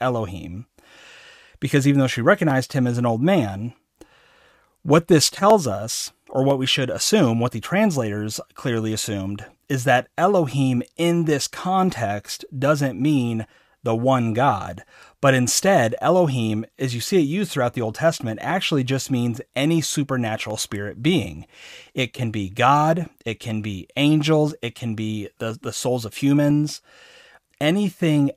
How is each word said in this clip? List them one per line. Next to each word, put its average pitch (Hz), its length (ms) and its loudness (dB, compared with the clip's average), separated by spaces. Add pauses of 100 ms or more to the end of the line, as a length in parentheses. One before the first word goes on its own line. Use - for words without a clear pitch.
Elohim. 101 640 -4 (960)
Because 139 260 2
even 143 140 4
though 131 60 2
she 120 120 -2
recognized 139 540 2
him 131 120 0
as 120 120 -2
an 120 80 0
old 117 180 0
man, 120 480 0 (1120)
what 165 240 2
this 156 220 6
tells 202 360 4
us, 104 460 -6 (160)
or 131 160 0
what 139 160 2
we 131 60 -2
should 127 240 0
assume, 123 500 2
what 120 140 0
the 110 80 -6
translators 117 800 -2 (120)
clearly 110 380 -2
assumed, 101 540 -6 (240)
is 127 160 -4
that 127 320 2
Elohim 139 640 2 (140)
in 170 260 2
this 151 240 0
context 120 960 -2 (160)
doesn't 135 420 0
mean 120 460 0 (340)
the 113 140 0
one 120 380 2
God, 107 500 0 (380)
but 135 140 6
instead 123 640 2
Elohim, 131 640 2 (140)
as 127 160 -4
you 117 60 -6
see - 160 0
it 180 40 6
used 165 300 -2
throughout 123 240 -2
the 123 80 -2
Old 110 100 -4
Testament, 135 480 -2
actually 156 420 -2
just 131 280 -4
means 120 300 -2 (140)
any 156 240 2
supernatural 120 800 -4
spirit 101 460 -8
being. 107 420 -2 (480)
It 127 180 -4
can 117 200 -6
be 101 180 -6
God, 147 600 2 (140)
it 113 140 -8
can 110 220 -6
be 98 340 -8
angels, 151 680 2
it 117 100 -8
can 113 220 -6
be 107 420 -6
the, 113 240 -6
the 120 100 -6
souls 123 320 -2
of - 120 -10
humans. 147 680 2 (800)
Anything 156 760 0